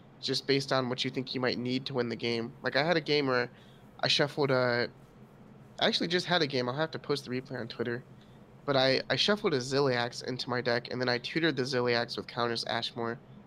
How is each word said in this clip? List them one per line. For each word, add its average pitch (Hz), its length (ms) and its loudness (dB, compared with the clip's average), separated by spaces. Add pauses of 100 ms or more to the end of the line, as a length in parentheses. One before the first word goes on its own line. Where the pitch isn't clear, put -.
(200)
just - 280 -2
based 139 260 2
on 131 160 2
what 123 160 -2
you 127 60 -2
think 131 240 -6
you 131 60 -2
might 117 180 2
need 127 260 -2
to 139 80 -8
win 120 160 0
the 117 60 -4
game. 117 360 -2 (120)
Like, 127 120 -2
I 135 80 4
had 170 140 2
a 160 40 0
game 147 260 2
where 123 220 2 (500)
I - 80 0
shuffled 143 420 2
a, 123 380 2 (920)
I - 80 4
actually 220 200 0
just 175 180 0
had 180 160 2
a 147 60 2
game. 127 200 0
I'll 123 80 -2
have 156 160 -2
to 120 80 -8
post 139 260 -4
the 123 40 -12
replay 127 300 -6
on 113 80 -8
Twitter. 120 360 -6 (600)
But 143 100 0
I, 131 260 4 (100)
I 127 40 4
shuffled 202 380 2
a 139 40 2
Ziliax 127 680 2
into 127 260 -6
my 123 120 0
deck, 120 280 0
and 120 100 -4
then 127 100 0
I 123 100 2
tutored 160 360 0
the 131 80 -2
Ziliax 123 540 0
with 98 80 -8
Countess 117 400 -2
Ashmore 117 540 -4 (280)